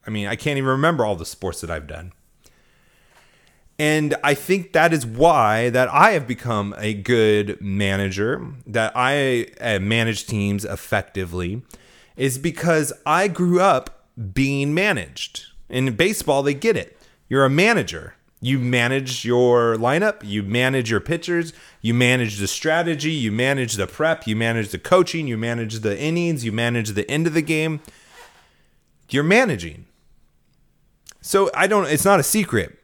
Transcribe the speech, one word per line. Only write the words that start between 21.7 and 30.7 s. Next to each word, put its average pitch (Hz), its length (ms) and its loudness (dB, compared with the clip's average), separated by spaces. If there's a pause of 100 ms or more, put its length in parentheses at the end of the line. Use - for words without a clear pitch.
you 113 140 0
manage 123 420 2
the 98 100 -2
strategy, 160 640 -2
you 123 200 -2
manage 127 420 0
the 98 140 -2
prep, - 400 -2
you 107 80 -2
manage 113 340 -2
the - 80 -8
coaching, 165 500 0
you 117 100 -4
manage 113 420 -6
the 107 200 -2
innings, 165 460 -2
you 110 60 -2
manage 117 400 -2
the 101 180 -4
end 151 160 -2
of 160 80 -2
the 165 80 2
game. 156 380 -2 (1300)
You're 139 140 0
managing. 156 640 0 (1400)